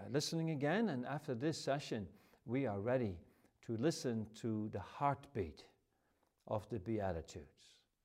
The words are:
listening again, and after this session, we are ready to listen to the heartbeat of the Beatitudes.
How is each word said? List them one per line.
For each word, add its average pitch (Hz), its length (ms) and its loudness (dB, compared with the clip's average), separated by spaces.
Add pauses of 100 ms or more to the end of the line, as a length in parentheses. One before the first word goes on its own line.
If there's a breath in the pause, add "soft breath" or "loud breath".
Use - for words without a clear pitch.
listening 160 420 2
again, 160 380 4
and 123 160 0
after 139 280 -4
this 123 240 0
session, 135 500 0 (380 loud breath)
we 131 200 2
are 101 140 0
ready 110 380 2 (480 soft breath)
to 117 120 -2
listen 120 580 2
to 110 340 0
the 107 100 -4
heartbeat 120 840 -2 (840)
of 107 220 -2
the 117 100 -4
Beatitudes. 92 1000 -4 (240)